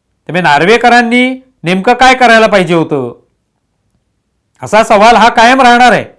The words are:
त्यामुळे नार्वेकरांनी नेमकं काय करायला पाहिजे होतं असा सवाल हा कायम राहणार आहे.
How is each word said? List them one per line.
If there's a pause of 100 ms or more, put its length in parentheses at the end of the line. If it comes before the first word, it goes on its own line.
(260)
त्यामुळे
नार्वेकरांनी (200)
नेमकं
काय
करायला
पाहिजे
होतं (1500)
असा
सवाल
हा
कायम
राहणार
आहे. (140)